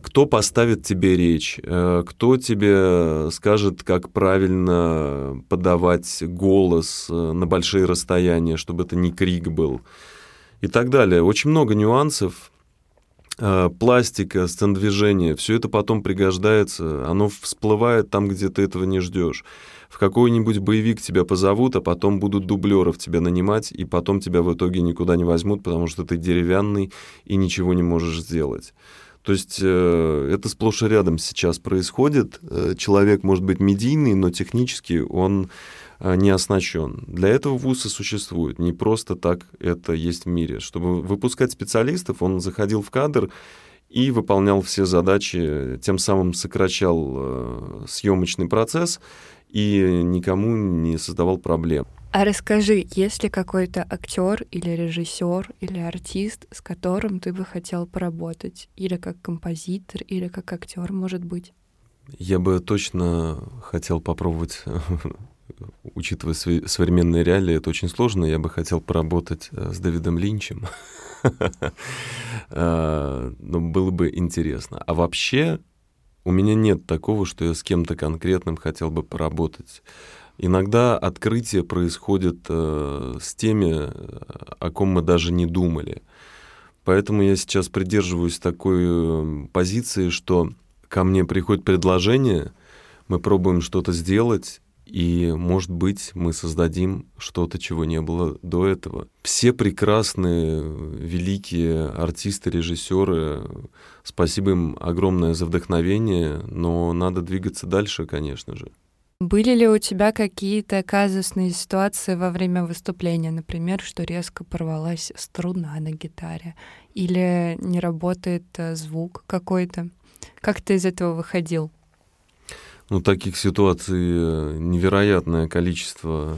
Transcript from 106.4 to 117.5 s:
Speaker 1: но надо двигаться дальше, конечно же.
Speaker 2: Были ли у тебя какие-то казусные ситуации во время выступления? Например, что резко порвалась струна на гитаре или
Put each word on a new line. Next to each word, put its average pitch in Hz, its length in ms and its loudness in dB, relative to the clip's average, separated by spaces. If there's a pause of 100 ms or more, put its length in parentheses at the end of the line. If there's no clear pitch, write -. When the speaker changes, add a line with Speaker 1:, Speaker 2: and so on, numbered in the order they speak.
Speaker 1:
но 85 460 -2
надо 90 280 -2
двигаться 92 440 -6
дальше, 95 400 -2
конечно 76 500 -8
же. - 160 -16 (500)
Speaker 2:
Были 208 340 2
ли 233 120 6
у 214 100 6
тебя 208 340 0
какие-то 202 720 -4
казусные 190 680 0
ситуации 190 640 -2
во 180 160 -2
время 180 340 -2
выступления? 170 640 -4
Например, 170 500 -4
что - 220 -10
резко 170 400 -8
порвалась 165 720 -6
струна 170 640 -6
на 156 120 -6
гитаре 165 640 -12 (400)
или 180 640 0